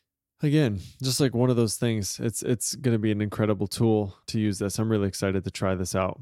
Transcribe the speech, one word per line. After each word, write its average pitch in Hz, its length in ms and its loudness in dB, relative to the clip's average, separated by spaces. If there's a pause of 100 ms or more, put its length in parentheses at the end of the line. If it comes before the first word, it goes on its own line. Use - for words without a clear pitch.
(420)
again, 143 380 2 (240)
just 131 160 0
like 131 140 2
one 123 160 4
of 120 80 4
those 113 180 2
things, 113 480 -2
it's, 117 200 -4
it's - 320 -2
gonna 113 240 0
be 107 120 0
an 104 80 -2
incredible 104 480 0
tool 107 480 2 (120)
to 113 120 -4
use 107 180 0
this. 104 220 -4
I'm 110 100 0
really 101 180 2
excited 95 360 -2
to 92 80 -8
try 95 240 -2
this 90 180 -4
out. 95 280 -2